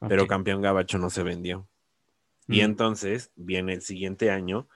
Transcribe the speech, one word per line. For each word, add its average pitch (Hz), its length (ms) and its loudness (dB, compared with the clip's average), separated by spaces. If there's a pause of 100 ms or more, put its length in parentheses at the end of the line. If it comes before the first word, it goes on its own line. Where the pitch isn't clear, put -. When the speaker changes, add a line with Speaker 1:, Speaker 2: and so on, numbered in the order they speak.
Speaker 1:
pero 98 160 4
Speaker 2:
Ok. 92 60 0
Speaker 1:
Campeón 98 320 0
Gabacho 98 360 2
no 90 140 0
se 92 100 -4
vendió". 90 460 -6 (800)
Y 104 140 4
Speaker 2:
Mm. - 20 6
Speaker 1:
entonces 107 720 0
viene 92 380 -4
el 87 80 -6
siguiente 95 500 -2
año 95 440 -2